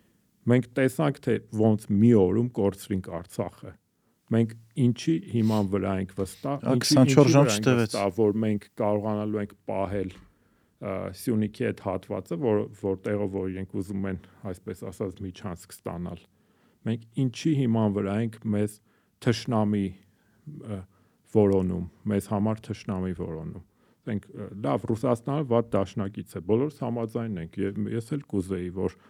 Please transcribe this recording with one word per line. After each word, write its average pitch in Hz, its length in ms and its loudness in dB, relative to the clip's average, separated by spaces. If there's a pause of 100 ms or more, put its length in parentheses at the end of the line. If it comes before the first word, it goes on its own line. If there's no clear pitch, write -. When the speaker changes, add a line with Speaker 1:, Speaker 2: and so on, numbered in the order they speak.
(460)
Speaker 1:
Մենք 123 240 4
տեսանք, 139 500 0
թե 117 160 0 (160)
ոնց 107 380 2
մի 104 240 6
օրում 104 360 4
կորցրինք 98 600 -2
Արցախը։ 87 640 -8 (580)
Մենք 113 240 2 (220)
ինչի - 400 2 (100)
հիման 110 440 2
վրա 95 240 0
ենք 95 200 -4
վստահ, 139 420 -6
Speaker 2:
Ա, 123 180 0
Speaker 1:
ինչի, 123 100 2
Speaker 2:
քսանչորս 135 440 8
Speaker 1:
ինչի - 60 6
Speaker 2:
ժամ - 100 8
Speaker 1:
վրա 110 100 4
ենք 104 60 2
Speaker 2:
չտևեց։ 120 240 4
Speaker 1:
վստահ, 101 300 0
որ 104 260 4
մենք 107 320 0
կարողանալու 107 680 -2
ենք 101 200 -8
պահել, 95 520 -4 (680)
ը, 98 120 -6 (180)
Սյունիքի 110 560 -2
այդ 98 160 -6
հատվածը, 98 560 -6
որ, 110 220 2 (120)
որտեղով 101 580 -2
որ 95 160 -4
իրենք 95 280 -8
ուզում 98 320 -6
են, 92 120 -6 (220)
այսպես 92 420 -10
ասած, 98 380 -8
միջանցք 92 560 -10
ստանալ։ 87 460 -8 (600)
Մենք 113 280 -4
ինչի 135 400 0
հիման 113 400 2
վրա 98 240 0
ենք 113 240 -4
մեզ 104 320 0 (480)
թշնամի, 107 640 2 (640)
ը, 113 320 -10 (540)
որոնում, 95 520 4 (160)
մեզ 101 260 0
համար 107 320 0
թշնամի 92 540 -6
որոնում։ 82 500 -10 (440)
Ասենք, 107 180 -4
ը, - 220 -12 (100)
լավ, 131 300 -2
Ռուսաստանը 131 580 -2
վատ 117 240 2
դաշնակից 101 640 -4
է, 95 80 -10
բոլորս 117 400 0
համաձայն 117 560 -4
ենք, 82 180 -10
և 101 300 -4
ես 113 240 -6
էլ 143 160 -6
կուզեի, 90 460 -4
որ 92 260 -4 (120)